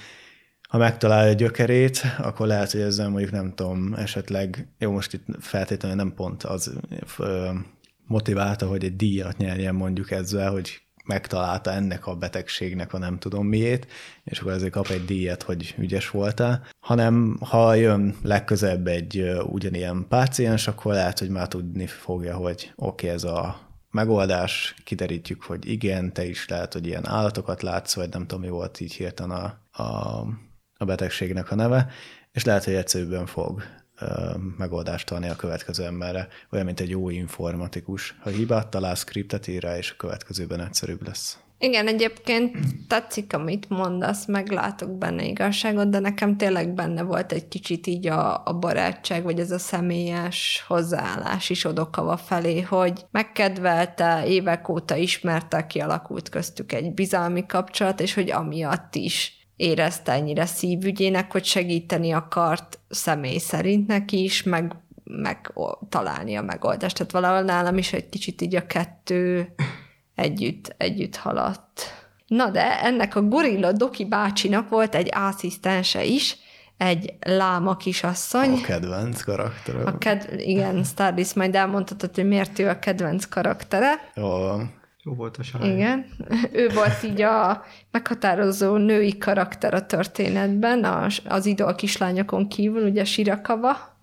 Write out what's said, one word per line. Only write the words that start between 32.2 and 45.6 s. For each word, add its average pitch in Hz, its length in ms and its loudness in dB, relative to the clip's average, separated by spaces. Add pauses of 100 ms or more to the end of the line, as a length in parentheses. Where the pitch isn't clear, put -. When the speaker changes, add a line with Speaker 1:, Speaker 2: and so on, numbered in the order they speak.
Speaker 1:
és 120 120 -4
lehet, 104 200 4
hogy 95 100 0
egyszerűbben 90 520 -2
fog, 87 360 -6 (380)
ö, - 60 -8 (520)
megoldást 87 480 -6
találni 87 240 -4
a 82 60 -6
következő 87 480 -6
emberre, 90 440 -6 (220)
olyan, 95 160 -2
mint 90 140 -4
egy 90 100 -4
jó 92 200 -2
informatikus. 87 1120 -6
Ha 104 80 -6
hibát 110 380 0
talál, 95 260 -2
scriptet 101 540 -6
ír 90 140 -4
rá, 87 140 -4
és 87 140 -6
a - 60 -14
következőben 87 640 -8
egyszerűbb 87 460 -6
lesz. - 320 -8 (220)
Speaker 2:
Igen, 233 260 2
egyébként 226 720 0 (320)
tetszik, 220 440 -2
amit 165 360 -2
mondasz, 185 580 -2
meg 202 240 -2
látok 185 480 -2
benne 170 260 -2
igazságot, 202 640 0